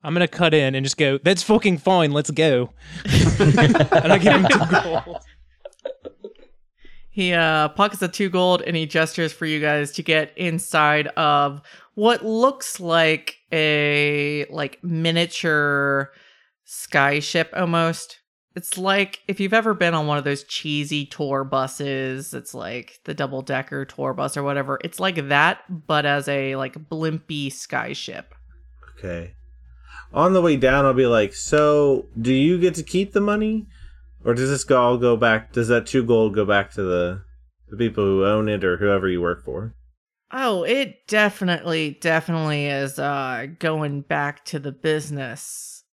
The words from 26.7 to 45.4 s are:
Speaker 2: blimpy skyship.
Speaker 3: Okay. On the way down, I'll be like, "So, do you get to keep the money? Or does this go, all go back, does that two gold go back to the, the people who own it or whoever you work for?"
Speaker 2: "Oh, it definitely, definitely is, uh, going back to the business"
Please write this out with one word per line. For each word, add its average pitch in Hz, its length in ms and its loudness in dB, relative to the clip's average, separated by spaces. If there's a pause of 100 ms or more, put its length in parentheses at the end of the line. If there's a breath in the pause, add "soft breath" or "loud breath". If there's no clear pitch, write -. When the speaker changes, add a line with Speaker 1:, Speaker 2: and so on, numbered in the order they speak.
Speaker 2:
blimpy 156 580 -6
skyship. - 800 -10 (720)
Speaker 3:
Okay. 85 360 -10 (800 loud breath)
On 175 180 4
the 185 100 4
way 165 140 4
down, 131 300 4
I'll 131 80 4
be 127 140 4
like, 107 260 2
"So, 147 720 2 (120)
do 123 140 0
you 156 240 4
get 170 180 2
to 160 80 -8
keep 190 280 -2
the 202 80 0
money? 214 480 -2 (560 soft breath)
Or 120 100 0
does 127 160 0
this 139 140 -2
go, 127 180 4
all 123 160 4
go 120 200 2
back, 110 340 0
does 117 160 0
that 117 180 2
two 131 180 0
gold 110 300 4
go 104 120 0
back 101 280 0
to 101 100 -6
the, 90 400 -2 (440)
the 104 100 -16
people 110 280 0
who 95 200 2
own 107 220 0
it 101 160 -2
or 90 140 0
whoever 98 320 0
you 90 100 -2
work 87 240 -2
for?" 92 320 -10 (560)
Speaker 2:
"Oh, 226 320 -2
it 240 440 -4
definitely, 175 920 -2
definitely 156 680 -2
is, 139 300 -6
uh, 139 500 -4 (120)
going 151 420 -4
back 147 440 -6
to 151 140 -8
the 139 120 -8
business" 139 1120 -8 (120)